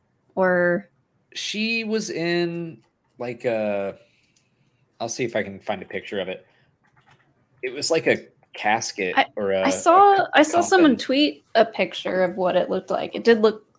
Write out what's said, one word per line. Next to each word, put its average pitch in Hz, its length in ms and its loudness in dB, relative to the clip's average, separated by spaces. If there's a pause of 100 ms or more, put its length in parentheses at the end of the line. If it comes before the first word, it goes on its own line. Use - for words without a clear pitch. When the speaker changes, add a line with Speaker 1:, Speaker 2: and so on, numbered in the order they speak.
(360)
Speaker 1:
Or 180 520 0 (460)
Speaker 2:
She 226 500 -4
was 214 260 -4
in, 170 680 -4 (400)
like, 120 260 -8
a, 104 520 -2 (1040)
I'll 117 80 -6
see 127 160 -6
if 117 100 -4
I 107 80 0
can 98 160 -12
find 98 240 -8
a - 40 -20
picture 98 340 -8
of 90 80 -6
it. 92 180 -10 (1160)
It 127 100 -8
was, 135 180 -4
like, 165 160 0
a 120 200 2 (260)
casket 104 680 -2
Speaker 1:
I, - 80 2 (100)
Speaker 2:
or 98 160 -2
a, 190 140 0
Speaker 1:
I 277 40 0
saw, 381 440 4
Speaker 2:
a - 40 2
co-, - 160 0
Speaker 1:
I 285 80 6
saw 320 200 0
someone 339 300 6
Speaker 2:
coffin. 202 120 -2
Speaker 1:
tweet 285 400 0 (100)
a 233 100 6
picture 185 580 -4
of 185 140 0
what 180 200 0
it 180 140 0
looked 185 200 -4
like. 180 240 -4
It 208 100 -6
did 226 180 6
look, 214 240 2 (120)